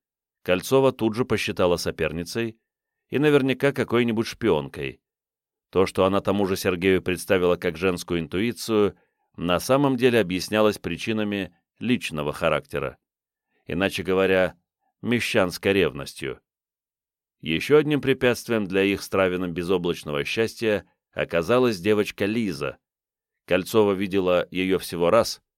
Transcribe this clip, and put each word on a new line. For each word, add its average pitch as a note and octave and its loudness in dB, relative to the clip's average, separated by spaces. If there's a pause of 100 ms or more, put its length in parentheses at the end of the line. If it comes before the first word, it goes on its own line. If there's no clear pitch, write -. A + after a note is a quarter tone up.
(440)
Кольцова B2+ 2
тут A2+ -2
же B2 -2
посчитала F#2+ 0
соперницей E2+ -6 (520)
и B2+ -2
наверняка C#3 2
какой-нибудь A#2 0
шпионкой. D2 -2 (680)
То, F#2 2
что F#2 2
она F#2+ 2
тому G2+ 0
же F#2+ 0
Сергею F#2 2
представила F2+ 0
как F2 -4
женскую F2+ -2
интуицию, G#2 0 (380)
на E2+ 0
самом C3+ 2
деле A#2 4
объяснялось G2+ 0
причинами G2+ -4 (260)
личного D#2+ -4
характера. D2 -2 (720)
Иначе F#2+ -2
говоря, F#2 2 (460)
мещанской G#2 0
ревностью. C#2+ -2 (1000)
Ещё - 2
одним D3 2
препятствием A#2+ 0
для F#2+ 2
их G2 0
с - -14
Травиным F#2 0
безоблачного E2+ -2
счастья A2 -2 (280)
оказалась F2+ 0
девочка G#2 0
Лиза. F#2 -4 (680)
Кольцова G2+ 2
видела F#2 0
её F#2 0
всего E2+ -2
раз, A2+ 2 (160)